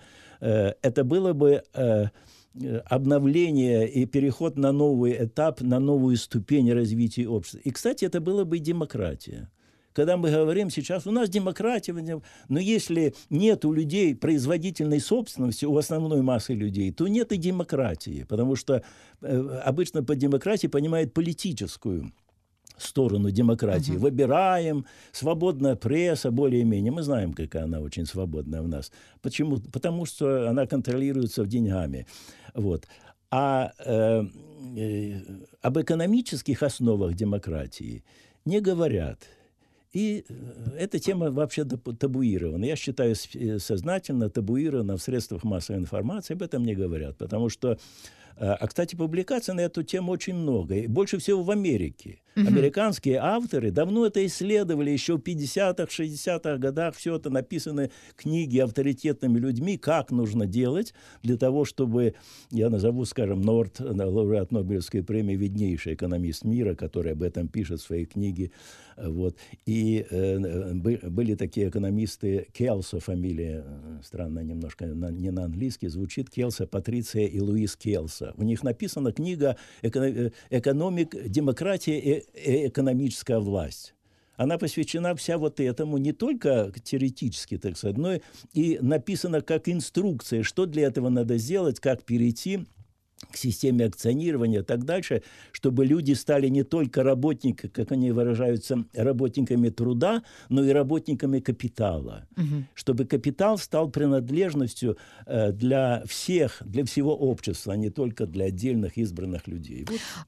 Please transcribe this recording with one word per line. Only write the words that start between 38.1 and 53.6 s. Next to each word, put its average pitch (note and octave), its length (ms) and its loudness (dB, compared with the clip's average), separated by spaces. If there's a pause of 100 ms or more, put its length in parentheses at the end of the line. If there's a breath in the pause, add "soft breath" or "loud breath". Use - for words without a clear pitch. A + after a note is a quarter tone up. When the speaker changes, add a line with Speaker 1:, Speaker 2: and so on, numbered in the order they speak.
Speaker 1:
не G3 160 0
говорят. D#3+ 580 0 (800 soft breath)
И, G#3 320 -2
э, B2 560 -8
эта G3 140 -2
тема E3+ 320 0
вообще D3 320 0
табу-, B2 340 -6
табуирована. G#2 680 0
Я D3 120 -2
считаю, B2+ 380 0
с-, - 220 -8
э, G#2+ 240 -4
сознательно A#2+ 680 -2
табуирована A#2+ 680 0
в F2 60 -8
средствах A2+ 420 -4
массовой G2 360 -2
информации. A#2+ 540 -4
Об F#3 80 -6
этом C3+ 220 -2
не A2 100 0
говорят, D#2+ 440 -4
потому A2+ 320 -2
что, B2+ 220 -2
э, G#2+ 40 -2 (640 loud breath)
а, G2+ 280 0
кстати, F3 300 -4
публикаций F3+ 580 -2
на F3 60 0
эту E3+ 240 -2
тему F#3 280 -2
очень F#3 220 -4
много. A#2+ 400 0
И A2 140 0
больше F#3+ 300 0
всего G3 260 2
в F3+ 60 0
Америке. B2+ 720 -2 (160)
Speaker 2:
Мгм. G3+ 120 6
Speaker 1:
Американские C#3+ 720 4
авторы D#3 520 0